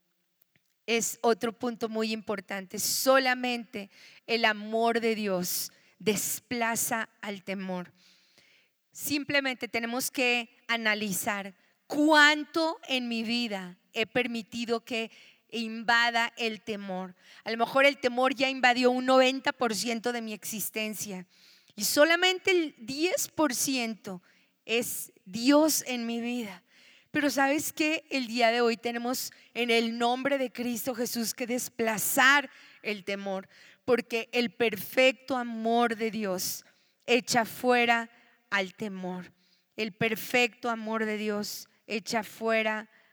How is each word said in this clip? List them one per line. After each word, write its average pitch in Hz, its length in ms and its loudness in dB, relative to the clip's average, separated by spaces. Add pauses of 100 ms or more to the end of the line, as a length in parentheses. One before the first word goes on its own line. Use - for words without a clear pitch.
(840)
Es 226 360 -2
otro 233 300 2
punto 233 380 -6
muy 220 240 -2
importante. 196 640 -8
Solamente 247 1120 0 (360)
el 226 200 2
amor 220 560 2
de 226 140 2
Dios 190 580 -2 (260)
desplaza 226 1120 -2 (100)
al 202 240 -12
temor. 190 480 -8 (1000)
Simplemente 277 760 -2
tenemos 233 440 -4
que 240 580 -2
analizar 208 840 -2 (320)
cuánto 302 1040 4
en 247 220 -2
mi 226 140 -2
vida 208 540 -4 (140)
he 226 140 -2
permitido 233 800 -4
que 226 260 -6 (400)
invada 233 840 0
el 220 260 -4
temor. 190 540 -8 (300)
A 208 60 -4
lo 226 60 -2
mejor 262 280 4
el 277 120 4
temor 254 380 0
ya 262 140 0
invadió 247 420 4
un 254 140 0
noventa 262 480 4
por 233 200 -2
ciento 226 380 -2
de 240 100 -6
mi 220 120 -8
existencia 208 920 -8 (520)
y 208 80 -4
solamente 349 680 4
el 330 260 2
diez 294 520 -2
por 294 260 0
ciento 226 640 -4 (440)
es - 480 -4 (100)
Dios 277 640 4
en 240 200 -4
mi 233 120 -4
vida. 233 420 -6 (500)
Pero 294 180 2
¿sabes 277 420 2
qué? 311 380 -2
El 262 180 -2
día 233 220 4
de 233 100 2
hoy 233 160 2
tenemos 240 560 -4 (220)
en 240 160 -2
el 233 280 2
nombre 254 400 0
de 262 140 -4
Cristo 240 420 -4
Jesús 226 400 -4
que 247 140 -8
desplazar 254 1040 2 (320)
el 208 240 -8
temor, 196 420 -6 (380)
porque 233 480 0
el 240 180 0
perfecto 247 840 0
amor 233 580 0
de 220 160 -2
Dios 190 540 -4 (400)
echa 233 400 2
fuera 240 640 2 (400)
al 196 240 -2
temor. 185 580 -10 (460)
El 214 160 -6
perfecto 233 760 0
amor 220 360 -4
de 214 120 -2
Dios 208 520 -6 (180)
echa 220 360 -2
fuera 220 640 -2 (240)